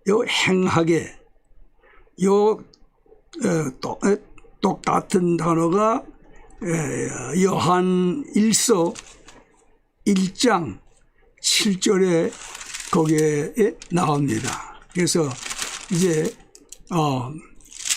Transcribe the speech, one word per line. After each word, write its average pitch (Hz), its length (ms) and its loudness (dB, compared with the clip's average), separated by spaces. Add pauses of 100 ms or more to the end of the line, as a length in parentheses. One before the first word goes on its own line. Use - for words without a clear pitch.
요 220 160 2
행하게. 165 880 0 (1120)
요, 202 260 4
어, 196 80 -4 (1200)
또, - 260 -8
에, 202 120 2 (420)
똑같은 175 800 0
단어가, 170 640 2 (580)
에, 135 840 -4
요한 180 840 2 (100)
일서 208 580 2 (1120)
일 190 280 2
장 170 460 0 (600)
칠 - 380 0
절에 185 500 2 (600)
거기에, 156 640 2
예, 214 200 2 (140)
나옵니다. 143 840 -2 (160)
그래서 165 360 0 (600)
이제, 175 420 0 (580)
어, 139 400 0 (640)